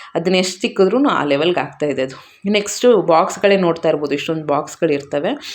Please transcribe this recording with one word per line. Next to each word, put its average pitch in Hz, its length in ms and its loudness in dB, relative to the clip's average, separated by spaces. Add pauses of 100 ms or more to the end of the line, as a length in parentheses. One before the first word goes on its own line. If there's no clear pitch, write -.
(140)
ಅದನ್ನ 165 200 0
ಎಷ್ಟು 185 260 0
ತಿಕ್ಕಿದ್ರೂ 233 480 2
ಆ 170 160 0
ಲೆವೆಲ್‌ಗೆ 147 360 0
ಆಗ್ತಾ 143 260 -4
ಇದೆ 135 160 -2
ಅದು. - 380 -10 (100)
ನೆಕ್ಸ್ಟು 208 520 2
ಬಾಕ್ಸ್‌ಗಳೇ 185 540 2
ನೋಡ್ತಾ 170 320 0
ಇರ್ಬೋದು, 147 260 -2
ಇಷ್ಟೊಂದು 156 320 -6
ಬಾಕ್ಸ್‌ಗಳು 151 460 -2
ಇರ್ತವೆ. 143 360 -4 (260)